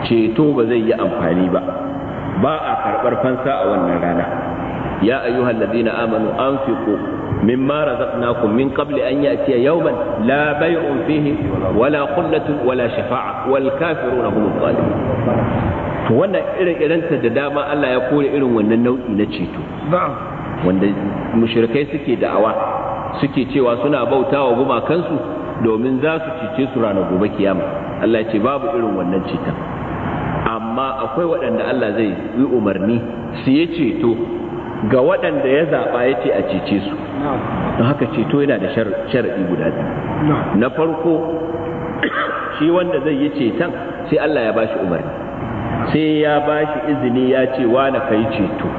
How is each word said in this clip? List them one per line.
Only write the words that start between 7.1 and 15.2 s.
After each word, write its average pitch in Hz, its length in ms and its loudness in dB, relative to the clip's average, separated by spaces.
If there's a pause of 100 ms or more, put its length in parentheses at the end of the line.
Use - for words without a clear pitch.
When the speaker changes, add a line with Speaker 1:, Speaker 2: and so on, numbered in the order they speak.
Speaker 1:
مما 135 400 2
رزقناكم 120 720 0
من 135 160 4
قبل 143 320 -2
أن 139 220 2
يأتي 139 260 2 (120)
يوما 156 280 2 (320)
لا 147 320 2
بيع 165 240 2 (260)
فيه 147 280 2 (420)
ولا 143 300 4 (100)
خلة 156 320 0 (160)
ولا 123 240 2
شفاعة 113 640 -2
والكافرون 135 760 0
هم 104 200 2 (100)
الظالمون." - 420 0 (1120)